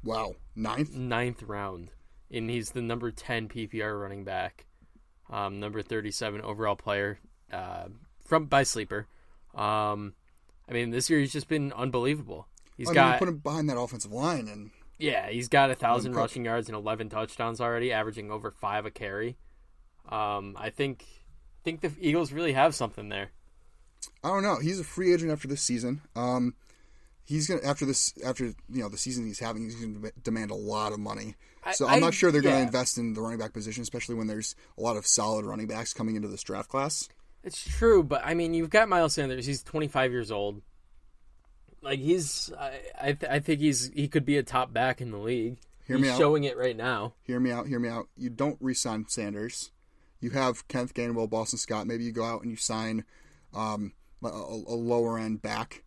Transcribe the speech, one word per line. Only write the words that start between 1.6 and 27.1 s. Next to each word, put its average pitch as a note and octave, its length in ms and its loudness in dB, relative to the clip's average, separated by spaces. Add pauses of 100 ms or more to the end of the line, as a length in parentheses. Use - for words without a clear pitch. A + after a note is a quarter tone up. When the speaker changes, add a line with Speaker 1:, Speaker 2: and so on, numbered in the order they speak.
Speaker 2:
And A2+ 180 -4
he's A#2 240 -4
the B2+ 120 -6
number A#2 260 -4
ten A2+ 380 -4
P A2+ 180 -8
P A2 160 -6
R G#2+ 160 -2
running G2 260 -8
back, F#2+ 440 -6 (640)
um, G2+ 280 -4
number G#2 220 -6
thirty-seven G#2+ 600 -4
overall G#2+ 340 0
player, G2+ 420 0 (340)
uh, F2+ 340 -8 (380)
from, D#3+ 220 4
by C#3 160 6
Sleeper. G#2+ 460 -2 (480)
Um, G#2 580 0 (560)
I B2 40 -10
mean, A#2+ 180 0
this B2 180 0
year D#3+ 100 6
he's C#3 140 2
just D3 140 -6
been C#3+ 260 0
unbelievable. B2 760 -2 (300)
He's - 120 -4
Speaker 1:
I - 20 2
mean, - 40 4
Speaker 2:
got C3 180 10
Speaker 1:
you B2 60 2
put F#3 100 2
him E3 100 -4
behind D3+ 300 0
that B2 100 0
offensive A#2+ 320 -6
line C3 360 -2
and G#2 220 -14 (300)
Speaker 2:
Yeah, B2 300 0
he's A#2+ 180 -4
got C#3 240 6
a B2+ 40 0
thousand A#2+ 360 2
Speaker 1:
let A#2+ 60 0
him A#2 40 2
cook. - 0 -
Speaker 2:
rushing A#2 240 -2
yards A#2 240 -2
and A2 60 -8
eleven G#2+ 340 -4
touchdowns A2+ 500 -4
already, A#2+ 320 0
averaging G#2+ 380 -2
over G#2+ 220 -6
five G#2+ 340 -2
a G#2+ 60 -6
carry. G#2+ 460 -6 (680)
Um, G#2 500 -2
I G#2+ 120 -6
think, C#3 360 -4 (540)
I - 40 -20
think E3 180 -4
the E3 180 0
Eagles D#3+ 320 2
really D#3 220 0
have D3 200 6
something G#2+ 360 -4
there. G2 220 -6 (920)
Speaker 1:
I D3+ 60 -2
don't G3 120 2
know. G3 160 2
He's E3 220 0
a E3 60 -4
free F3+ 280 4
agent E3 180 2
after D3 160 -4
this C#3 140 -4
season. B2 400 -2 (140)
Um, B2 400 2 (680)